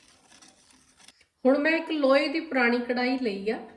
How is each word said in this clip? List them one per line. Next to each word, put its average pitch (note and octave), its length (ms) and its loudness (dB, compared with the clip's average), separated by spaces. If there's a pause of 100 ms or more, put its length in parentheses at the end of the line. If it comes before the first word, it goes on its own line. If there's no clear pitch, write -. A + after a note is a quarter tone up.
(1500)
ਹੁਣ C4+ 120 6
ਮੈਂ D4+ 140 2
ਇੱਕ D#4+ 200 -2
ਲੋਹੇ D4 360 2
ਦੀ D#4+ 120 -4
ਪੁਰਾਣੀ B3 400 0
ਕੜਾਈ B3 400 -2
ਲਈ G3+ 300 -4
ਆ, B3+ 280 -6